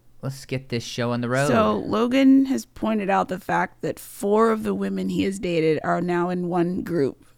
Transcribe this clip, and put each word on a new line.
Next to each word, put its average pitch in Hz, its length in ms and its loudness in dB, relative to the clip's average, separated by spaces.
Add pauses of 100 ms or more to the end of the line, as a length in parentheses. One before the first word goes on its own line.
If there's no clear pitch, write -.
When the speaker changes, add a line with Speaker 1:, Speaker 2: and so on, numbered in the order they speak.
(220)
Speaker 1:
let's 135 240 -10
get 131 220 -8
this 117 160 -4
show 120 280 -4
on 120 100 -2
the 120 80 -4
road. 135 180 2
Speaker 2:
So 214 300 2
Logan 269 720 4
has 247 180 -2
pointed 214 440 -2
out 190 200 2
the - 100 -6
fact - 440 -4
that 156 160 -6
four 214 520 2
of 220 120 -2
the 208 100 -2
women 196 340 -4
he 185 160 0
has 196 160 -2
dated 160 420 2
are 175 200 0
now 175 280 0
in 180 200 -2
one 175 320 0
group 147 420 -2 (140)